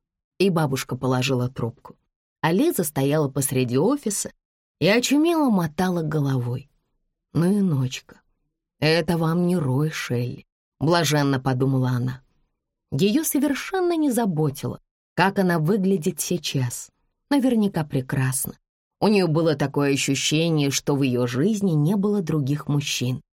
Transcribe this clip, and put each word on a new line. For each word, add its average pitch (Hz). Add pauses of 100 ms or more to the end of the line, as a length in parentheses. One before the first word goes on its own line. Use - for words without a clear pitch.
(400)
И 196
бабушка 147
положила 127
трубку. - (460)
А 160
Лиза 208
стояла 143
посреди 127
офиса 214 (480)
и 151
очумело 285
мотала 180
головой. 135 (640)
«Ну 170
и 208
ночка. 135 (580)
Это 165
вам 165
не 180
Рой 147
Шелли», 123 (340)
блаженно 147
подумала 131
она. 127 (680)
Ее 208
совершенно 311
не 302
заботило, 156 (360)
как 196
она 175
выглядит 185
сейчас. - (400)
Наверняка 226
прекрасно. 131 (420)
У 185
нее 196
было 160
такое 143
ощущение, 147
что 143
в 135
ее 123
жизни 190
не 156
было 208
других 147
мужчин. 131 (120)